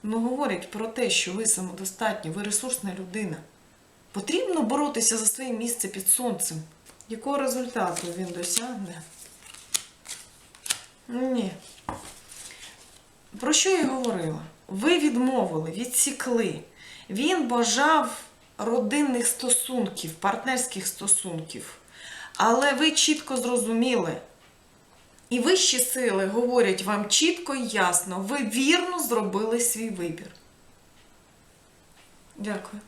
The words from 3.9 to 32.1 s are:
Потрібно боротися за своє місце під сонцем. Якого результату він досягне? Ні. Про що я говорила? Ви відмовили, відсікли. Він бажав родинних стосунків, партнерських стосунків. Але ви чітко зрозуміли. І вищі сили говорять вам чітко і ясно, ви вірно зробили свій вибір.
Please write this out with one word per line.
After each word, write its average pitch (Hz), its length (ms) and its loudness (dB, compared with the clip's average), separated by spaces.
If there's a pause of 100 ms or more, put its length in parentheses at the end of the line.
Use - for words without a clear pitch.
Потрібно 339 500 0
боротися 233 540 2
за 220 100 0
своє 254 260 0
місце 226 360 -4
під 190 200 -4
сонцем. 190 540 0 (460)
Якого 262 300 -2
результату 240 680 -2 (120)
він 185 180 -6
досягне? 180 640 -4 (2000)
Ні. 240 420 -2 (1900)
Про 277 120 2
що 370 180 6
я 359 160 4
говорила? 196 520 -2 (300)
Ви 262 300 2
відмовили, 233 720 2
відсікли. 233 880 0 (500)
Він 285 380 2
бажав 247 720 4 (380)
родинних 233 680 2
стосунків, 240 880 0
партнерських 233 720 -2
стосунків. - 880 -2 (640)
Але 262 360 6
ви 302 180 4
чітко 302 460 2
зрозуміли. 226 800 2 (1120)
І 240 100 0
вищі 320 380 4
сили 226 480 2
говорять 214 560 4
вам 202 260 0
чітко 320 460 2
і 247 120 -4
ясно, 185 520 2
ви 208 200 -2
вірно 302 640 2
зробили 220 580 0
свій 226 300 0
вибір. 170 360 -6 (2000)